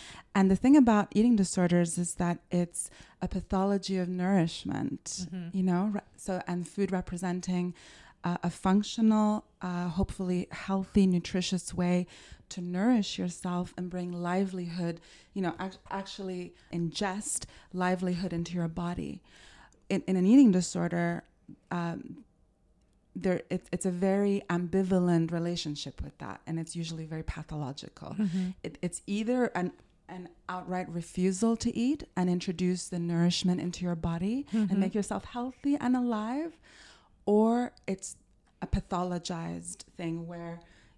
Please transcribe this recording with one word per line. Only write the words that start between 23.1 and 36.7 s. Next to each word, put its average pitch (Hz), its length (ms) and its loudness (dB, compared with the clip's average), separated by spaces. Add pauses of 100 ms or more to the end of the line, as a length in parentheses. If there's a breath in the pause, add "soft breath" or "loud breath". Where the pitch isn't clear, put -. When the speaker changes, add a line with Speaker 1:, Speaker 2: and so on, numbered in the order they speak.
Speaker 1:
there, 180 300 0
it, 180 220 -4
it's 175 140 -6
a 185 40 2
very 196 580 2
ambivalent 175 840 2
relationship 165 680 -6
with 143 160 -10
that, 107 280 -12
and 165 100 -4
it's 165 200 -8
usually 160 280 -8
very 160 200 -8
pathological. 151 920 -10
Speaker 2:
Mm-hmm. 185 340 -2 (120)
Speaker 1:
It, - 180 -10
it's - 280 -6
either 220 380 0 (100)
an, 180 160 -2 (360)
an 180 200 -14 (200)
outright 180 400 -6
refusal 185 680 0
to 233 200 -2
eat 262 280 0 (120)
and 185 140 2
introduce 180 580 0
the 175 120 -6
nourishment 175 600 2
into 180 240 -6
your 175 120 -2
body 180 560 -4
Speaker 2:
Mm-hmm. 208 180 2
Speaker 1:
and 202 80 2
make 190 160 0
yourself 202 300 -4
healthy 262 560 -2
and 254 160 2
alive, 247 600 -2 (720 loud breath)